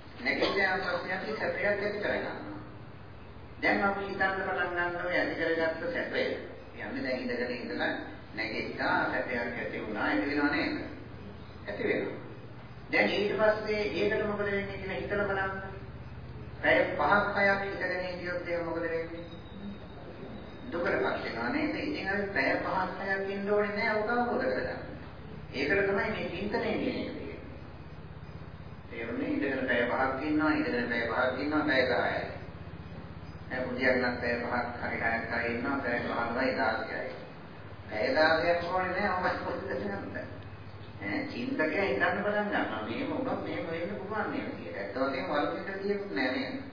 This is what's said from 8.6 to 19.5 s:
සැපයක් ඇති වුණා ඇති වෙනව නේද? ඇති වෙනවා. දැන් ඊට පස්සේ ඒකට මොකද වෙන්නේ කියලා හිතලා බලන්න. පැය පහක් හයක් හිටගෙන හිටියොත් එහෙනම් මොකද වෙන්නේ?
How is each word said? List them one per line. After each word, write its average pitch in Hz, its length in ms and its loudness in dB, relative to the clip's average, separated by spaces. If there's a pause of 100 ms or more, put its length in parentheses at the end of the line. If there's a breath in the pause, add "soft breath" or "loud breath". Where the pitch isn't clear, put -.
සැපයක් 123 340 0
ඇති - 400 -4
වුණා - 260 -2
ඇති 151 240 4
වෙනව 147 240 4
නේද? - 240 2 (840)
ඇති - 220 -4
වෙනවා. - 340 2 (680)
දැන් 175 220 6
ඊට 208 240 2
පස්සේ 214 480 4 (100)
ඒකට 208 340 2
මොකද 208 180 0
වෙන්නේ 196 340 0
කියලා 190 220 -4
හිතලා 202 260 0
බලන්න. 196 420 -2 (920)
පැය - 160 8 (180)
පහක් 202 400 6
හයක් 202 260 6
හිටගෙන 180 420 -2
හිටියොත් 175 440 -4
එහෙනම් 170 180 0
මොකද 165 160 -2
වෙන්නේ? 165 420 -2 (1500)